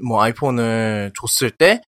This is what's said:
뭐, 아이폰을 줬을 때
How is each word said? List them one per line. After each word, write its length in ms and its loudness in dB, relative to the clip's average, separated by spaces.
뭐, 180 0
아이폰을 920 -2
줬을 360 -2
때 300 4